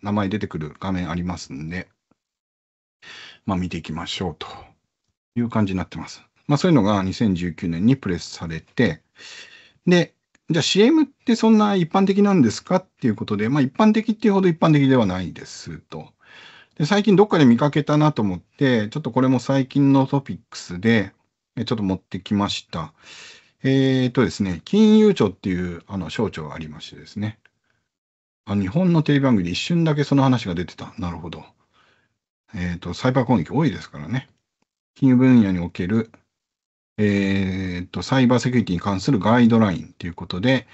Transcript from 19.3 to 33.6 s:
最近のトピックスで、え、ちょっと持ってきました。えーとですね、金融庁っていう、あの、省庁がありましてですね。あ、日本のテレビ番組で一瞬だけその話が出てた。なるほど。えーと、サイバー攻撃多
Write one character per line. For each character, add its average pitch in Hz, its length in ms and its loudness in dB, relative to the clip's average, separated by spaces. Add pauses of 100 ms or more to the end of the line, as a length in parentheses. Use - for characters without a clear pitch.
最 135 260 -2
近 139 260 2
の 135 140 4
ト 139 140 -2
ピ 104 140 -8
ッ - 40 -12 (100)
ク - 80 -20
ス 90 240 -12
で、 107 320 2 (440)
え、 120 80 -4
ち - 80 -6
ょ - 20 -4
っ 110 40 -4
と 104 40 -8
持 95 140 -2
っ - 20 -6
て - 220 -14
き - 120 -10
ま 101 160 0
し - 200 -10
た。 80 260 -12 (720)
え 135 420 2
ー 123 40 -2
と 123 120 0
で 98 80 0
す - 140 -4
ね、 87 200 -6
金 214 340 6
融 214 160 6
庁 113 140 0
っ 92 40 -8
て - 160 -8
い 90 120 -2
う、 87 280 -8
あ 98 100 -8
の、 80 120 -8
省 101 200 -4
庁 80 180 -12
が 71 60 -16
あ 78 40 -14
り 80 100 -12
ま 73 120 -18
し - 100 -20
て 71 60 -20
で 73 100 -20
す - 100 -18
ね。 107 240 -8 (1040)
あ、 101 100 -6
日 101 140 -2
本 170 240 0
の 156 100 2
テ 147 120 2
レ 143 40 4
ビ 135 60 0
番 127 100 4
組 92 120 0
で 85 40 -4
一 90 60 -6
瞬 170 260 -2
だ 156 140 0
け 147 80 0
そ - 100 -2
の 139 80 4
話 127 240 2
が 92 80 -6
出 87 100 -6
て - 120 -16
た。 - 200 -16
な 87 140 -8
る 82 60 -10
ほ 82 120 -14
ど。 80 160 -14 (1120)
え 87 200 -6
ー 85 40 -10
と、 87 160 -10
サ - 140 -2
イ 127 40 2
バ 131 100 2
ー - 20 -4
攻 117 140 2
撃 76 120 -4
多 127 140 0